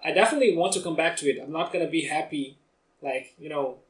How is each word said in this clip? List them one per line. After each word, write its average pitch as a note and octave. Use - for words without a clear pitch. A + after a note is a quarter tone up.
I D#3+
definitely A3+
want F#3
to F#3+
come E3+
back E3
to D3
it. B2+
I'm C#3+
not E3
gonna E3+
be D3+
happy, D3
like, C3+
you D3+
know C#3